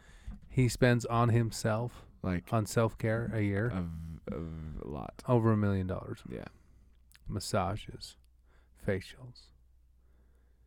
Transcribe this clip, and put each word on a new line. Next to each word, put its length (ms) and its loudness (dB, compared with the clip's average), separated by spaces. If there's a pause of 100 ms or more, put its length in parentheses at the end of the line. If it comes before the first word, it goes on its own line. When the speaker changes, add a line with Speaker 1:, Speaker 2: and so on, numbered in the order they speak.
(480)
Speaker 1:
he 200 4
spends 380 4
on 240 4
himself, 720 0 (180)
Speaker 2:
Like 300 -2
Speaker 1:
on 140 2
self-care 640 0
a 80 0
year? 280 2
Speaker 2:
A 120 -4
v-, 380 -8 (140)
a 60 -6
v-, 440 -8
a 60 -8
lot. 380 -10
Speaker 1:
Over 260 6
a 40 6
million 300 2
dollars. 320 -6 (100)
Speaker 2:
Yeah. 160 -8 (840)
Speaker 1:
Massages, 880 -4 (720)
facials, 600 -6 (1200)